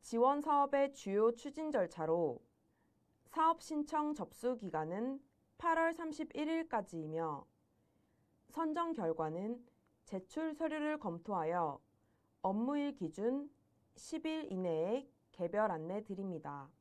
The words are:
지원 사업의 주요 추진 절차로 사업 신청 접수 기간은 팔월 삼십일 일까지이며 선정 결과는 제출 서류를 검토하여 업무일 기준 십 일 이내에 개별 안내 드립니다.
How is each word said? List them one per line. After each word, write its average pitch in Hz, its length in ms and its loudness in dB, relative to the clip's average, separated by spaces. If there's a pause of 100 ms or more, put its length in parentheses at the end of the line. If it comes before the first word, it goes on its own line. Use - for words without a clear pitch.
지원 262 400 4
사업의 285 520 4
주요 214 400 4
추진 294 380 -6
절차로 165 680 2 (880)
사업 330 360 4
신청 302 520 0
접수 254 440 -2
기간은 196 640 -4 (360)
팔월 330 360 4
삼십일 311 540 -4
일까지이며 165 960 -2 (1040)
선정 330 440 -2
결과는 170 720 -2 (400)
제출 302 480 -4
서류를 302 460 -2
검토하여 170 800 -2 (640)
업무일 277 520 0
기준 240 560 -2 (440)
십 - 300 -8
일 320 260 -4
이내에 185 560 0 (240)
개별 196 400 0
안내 170 300 -4
드립니다. 170 800 -8